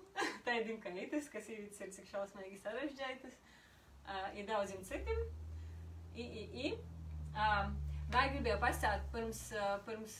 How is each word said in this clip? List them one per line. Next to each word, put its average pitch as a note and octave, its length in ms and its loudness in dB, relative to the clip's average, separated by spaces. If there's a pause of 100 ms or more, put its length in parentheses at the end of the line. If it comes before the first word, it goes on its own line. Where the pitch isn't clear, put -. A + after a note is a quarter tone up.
(180)
<laughs> G4 80 4 (160)
Tēdim, A3+ 400 2
ka F3+ 100 -4
itis, C#4 380 -2
ka G#3+ 100 -6
sīvīts G#3 400 -8
ir F#3+ 140 -8
cik F#3 160 -14
šausmīgi G3 500 -4
sarežģītas. C4 800 -4 (640)
Ā, G3 160 -4 (140)
ir G3+ 180 -4
daudziem F#3+ 340 2
citiem. A4 380 0 (880)
I, A#3+ 140 -6
i, A3 180 -6 (160)
i. D#4 140 0 (580)
Ā, G#3 380 6 (380)
vai B3 200 8
gribēju A#3+ 320 4
pastāstīt A3 500 4
pirms, A3+ 400 -2
ā, G#3 200 2 (120)
pirms, A3 380 -6